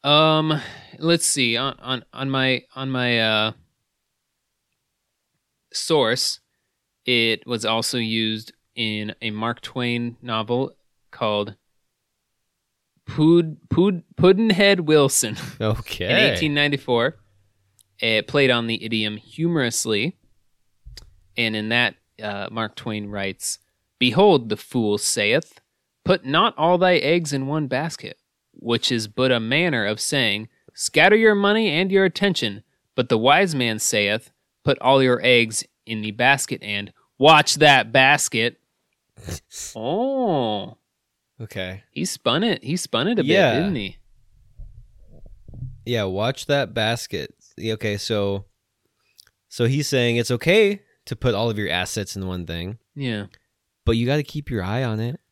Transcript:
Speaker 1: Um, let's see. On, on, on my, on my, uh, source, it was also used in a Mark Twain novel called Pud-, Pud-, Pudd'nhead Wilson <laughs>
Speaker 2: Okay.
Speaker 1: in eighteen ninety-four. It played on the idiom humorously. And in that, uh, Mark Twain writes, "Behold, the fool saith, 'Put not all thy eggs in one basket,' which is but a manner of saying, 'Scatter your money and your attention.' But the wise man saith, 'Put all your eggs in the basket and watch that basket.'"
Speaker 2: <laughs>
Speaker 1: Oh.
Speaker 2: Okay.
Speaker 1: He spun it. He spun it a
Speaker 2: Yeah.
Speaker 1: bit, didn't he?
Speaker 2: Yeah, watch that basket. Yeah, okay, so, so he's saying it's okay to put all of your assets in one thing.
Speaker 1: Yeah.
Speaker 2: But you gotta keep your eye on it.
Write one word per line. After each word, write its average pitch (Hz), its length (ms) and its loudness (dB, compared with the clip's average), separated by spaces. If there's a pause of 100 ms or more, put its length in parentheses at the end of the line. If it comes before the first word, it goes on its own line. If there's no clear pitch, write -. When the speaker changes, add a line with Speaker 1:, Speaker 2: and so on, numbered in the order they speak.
Speaker 1:
Um, 156 560 2 (380)
let's 165 300 0
see. 120 300 0
On, 131 220 -4
on, 123 340 -8
on 135 160 -6
my, 131 340 0 (120)
on 135 140 -8
my, 123 300 0
uh, 110 320 0 (2250)
source, 127 680 0 (680)
it 113 400 2
was 117 200 -6
also 113 320 -2
used 110 560 -4 (220)
in 107 460 -6
a 113 100 -6
Mark 113 300 -6
Twain 120 600 -6
novel 120 500 -4 (400)
called 104 440 -4 (1500)
Pud-, 160 500 2 (120)
Pud-, 180 340 0 (120)
Pudd'nhead 196 680 4
Wilson 143 560 2 (100)
<laughs> - 140 -12
Speaker 2:
Okay. - 480 -4
Speaker 1:
in 151 80 2
eighteen 151 360 2
ninety-four. 143 640 0 (840)
It 113 280 0
played 139 240 4
on 117 160 0
the 113 160 -4
idiom 110 340 -2
humorously. 131 1000 -2 (1200)
And 110 180 -2
in 107 140 -6
that, 117 260 0 (260)
uh, 101 300 -8
Mark 110 240 -6
Twain 107 340 -8
writes, 98 500 -8 (400)
"Behold, 127 500 4
the 107 80 -4
fool 107 400 -2
saith, 113 640 -2 (440)
'Put 180 220 0
not 170 320 0
all 170 200 2
thy 180 180 4
eggs 156 360 0
in 135 160 -4
one 147 200 -4
basket,' 139 500 -8 (360)
which 117 380 -2
is 110 160 -2
but 127 240 0
a 117 80 2
manner 127 460 0
of 104 160 -4
saying, 110 480 -2 (240)
'Scatter 185 420 4
your 220 200 4
money 208 340 2
and 180 220 0
your 196 140 4
attention.' 160 580 -2 (320)
But 120 140 -2
the 113 100 4
wise 156 360 4
man 117 240 0
saith, 104 520 -2 (340)
'Put 143 140 0
all 135 240 4
your 123 200 2
eggs 117 400 4 (220)
in 113 160 -8
the 107 100 -8
basket 127 520 0
and 101 280 -8 (280)
watch 151 360 6
that 135 380 6
basket.'" 131 680 2 (580)
Speaker 2:
<laughs> - 240 -12 (340)
Speaker 1:
Oh. 143 1040 -2 (600)
Speaker 2:
Okay. 95 520 -10
Speaker 1:
He 175 140 -6
spun 151 400 -2
it. 214 180 -2
He 165 140 -4
spun 127 320 -2
it 226 100 0
a 131 60 0
Speaker 2:
Yeah. 160 300 4
Speaker 1:
bit, 131 80 0
didn't 196 120 -2
he? 101 220 -8 (1900)
Speaker 2:
Yeah, 113 200 -2
watch 104 420 -4
that 143 260 -2
basket. 107 600 -4 (240)
Yeah, 110 160 -4
okay, 107 240 -4
so, 101 480 -2 (1040)
so - 160 -2
he's 139 220 0
saying 120 300 2
it's 120 140 -2
okay 190 500 2 (240)
to 117 100 -8
put 120 200 0
all 117 140 0
of 104 80 -4
your 104 120 -2
assets 92 460 -4
in 95 120 -8
one 90 180 -6
thing. 85 340 -8 (160)
Speaker 1:
Yeah. 113 320 -6 (580)
Speaker 2:
But 117 120 2
you 117 80 0
gotta 143 180 0
keep - 260 -10
your 110 140 -4
eye 110 200 -4
on 110 160 -4
it. 120 200 -6 (120)